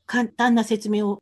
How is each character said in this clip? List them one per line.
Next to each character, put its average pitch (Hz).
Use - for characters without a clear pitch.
簡 240
単 233
な 226
説 214
明 208
を 208